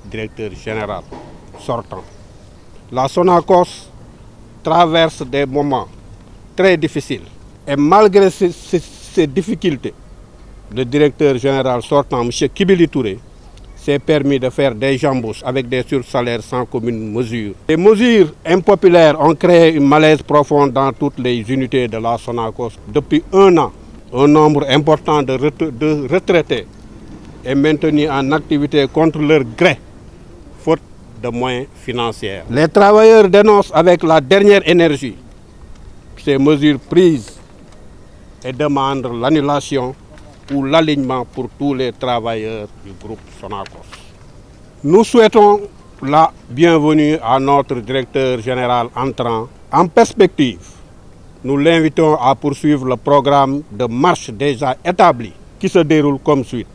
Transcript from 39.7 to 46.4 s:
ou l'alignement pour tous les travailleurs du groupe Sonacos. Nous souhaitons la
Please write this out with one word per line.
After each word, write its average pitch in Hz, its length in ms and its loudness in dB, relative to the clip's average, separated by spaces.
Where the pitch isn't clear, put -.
ou 139 100 -4
l'alignement 139 640 -2
pour 120 320 -10
tous 139 160 -4
les 127 180 -4
travailleurs 113 760 -6
du 98 60 -18
groupe 104 140 -14
Sonacos. 98 380 -12
Nous 180 200 4
souhaitons 214 580 4
la 151 280 2